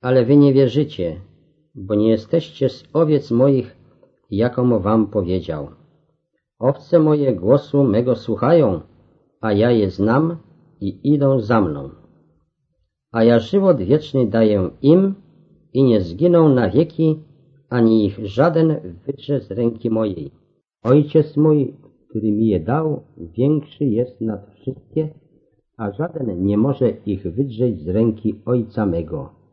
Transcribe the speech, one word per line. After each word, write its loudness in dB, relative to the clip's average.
Ale 2
wy 4
nie 6
wierzycie, 0
bo -6
nie 2
jesteście -2
z -16
owiec 0
moich, 0
jakom 0
wam 0
powiedział. -4
Owce 0
moje 0
głosu 0
mego 0
słuchają, 0
a -2
ja 2
je 2
znam 0
i -2
idą 2
za 0
mną. -4
A 0
ja 6
żywot 0
wieczny 0
daję 0
im 4
i 2
nie 4
zginą 2
na 2
wieki, 0
ani 2
ich -4
żaden 0
wydrze -6
z -14
ręki -4
mojej. -4
Ojciec 2
mój, 2
który -2
mi 0
je 2
dał, -4
większy -4
jest -4
nad -8
wszystkie, -10
a -6
żaden -6
nie 0
może 0
ich -8
wydrzeć -4
z -10
ręki -2
Ojca -4
mego. -6